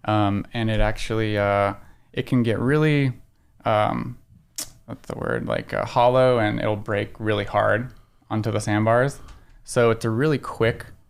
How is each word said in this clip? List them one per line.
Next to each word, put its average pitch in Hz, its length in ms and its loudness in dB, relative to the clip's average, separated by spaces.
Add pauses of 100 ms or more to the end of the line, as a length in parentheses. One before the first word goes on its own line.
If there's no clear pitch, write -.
Um, 104 500 0
and 113 160 -2
it 107 100 0
actually, 107 560 0
uh, 101 380 2 (380)
it 127 140 -4
can 123 180 2
get 113 160 0
really, 143 520 2 (520)
um, 117 520 0 (720)
what's - 220 -16
the - 100 -8
word, - 280 -4
like, - 280 -4
uh, 50 100 0
hollow, 127 540 4
and 110 220 0
it'll 107 160 -2
break 104 420 -4
really 107 260 0
hard 107 480 0 (380)
onto 110 200 -2
the 107 100 -2
sandbars. 113 580 2 (460)
So 117 260 2
it's 110 140 -2
a 117 60 0
really 135 280 0
quick - 480 -2 (240)